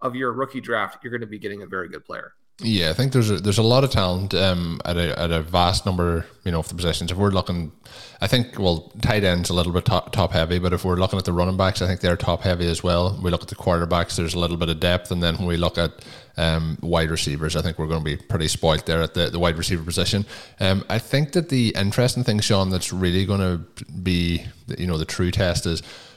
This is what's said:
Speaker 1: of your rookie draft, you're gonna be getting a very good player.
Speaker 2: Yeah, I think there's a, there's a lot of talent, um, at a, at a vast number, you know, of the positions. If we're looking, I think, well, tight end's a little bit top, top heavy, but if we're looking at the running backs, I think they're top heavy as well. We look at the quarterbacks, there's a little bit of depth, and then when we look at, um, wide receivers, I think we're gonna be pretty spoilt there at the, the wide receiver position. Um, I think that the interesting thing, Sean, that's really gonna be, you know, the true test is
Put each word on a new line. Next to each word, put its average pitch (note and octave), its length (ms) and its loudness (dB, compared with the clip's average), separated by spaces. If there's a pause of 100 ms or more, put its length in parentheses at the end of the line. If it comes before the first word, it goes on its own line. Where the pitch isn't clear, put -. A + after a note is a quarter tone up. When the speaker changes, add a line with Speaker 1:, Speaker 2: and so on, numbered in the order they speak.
Speaker 1:
of B2 140 -4
your B2+ 180 -2
rookie C3 280 -6
draft, G#2 420 -4
you're A#2 80 -12
gonna A#2 140 -6
be G#2 140 -12
getting G2+ 240 -10
a F2+ 40 -16
very F#2 220 -6
good D2+ 160 -14
player. - 280 -12 (280)
Speaker 2:
Yeah, G2 280 2
I D#2+ 40 0
think C3 180 0
there's A#2 180 4
a, G2+ 60 2
there's G2 220 0
a A2+ 60 6
lot B2 200 6
of C3+ 60 2
talent, F#2+ 440 0
um, F2+ 520 2
at F2 100 -2
a, E2+ 240 0
at F2 100 0
a E2 120 0
vast F2 440 2
number, F2 400 0 (200)
you F2 80 0
know, D#2+ 60 0
of D#2 100 -4
the F2 60 -10
positions. F2 360 -2
If F2 60 -4
we're G2+ 140 4
looking, F2 420 -2 (480)
I G2 60 2
think, A#2+ 300 0
well, F2 440 2
tight G#2 240 4
end's F2 240 2
a F2 40 0
little F2 200 2
bit F2+ 100 0
top, - 300 0
top F2 180 2
heavy, F2 260 2
but F2+ 140 0
if F2+ 140 0
we're F2+ 100 2
looking F#2 240 0
at F#2 60 -6
the F2+ 80 0
running F2+ 240 2
backs, F#2+ 240 2
I F2+ 60 2
think F2+ 120 0
they're F2 160 2
top E2+ 280 -2
heavy F2 260 0
as E2 120 -2
well. F2+ 400 0
We F2+ 80 0
look E2+ 120 0
at - 80 -16
the - 60 -10
quarterbacks, E2+ 600 0
there's E2 200 -2
a F2 40 -2
little F2 160 0
bit E2 140 0
of E2+ 100 -2
depth, F2 320 0
and F2 100 -2
then E2+ 140 2
when F2+ 120 -2
we E2+ 100 0
look E2+ 200 0
at, E2 280 -2 (320)
um, D#2+ 440 0
wide E2 300 0
receivers, D#2 460 -2
I D#2+ 40 0
think E2 160 -4
we're D#2 100 -2
gonna D#2+ 180 -2
be D2 100 -2
pretty D#2+ 320 -2
spoilt D#2 380 2
there E2 160 2
at D#2+ 140 -4
the, F2 140 0
the E2+ 100 -4
wide E2+ 180 2
receiver E2 260 -2
position. F#2+ 420 0 (360)
Um, F#3+ 280 2
I G#2 80 0
think C#3+ 360 0
that E3+ 160 0
the A#2+ 260 2
interesting A#2+ 480 0
thing, G#2 160 0
Sean, F#2+ 300 2
that's F#2 240 -2
really F#2 320 2
gonna F#2 400 0 (360)
be, F2 440 0 (320)
you F2 100 -4
know, E2+ 100 0
the D#2 60 -2
true F2+ 280 -2
test F2+ 340 0
is E2 180 -2 (340)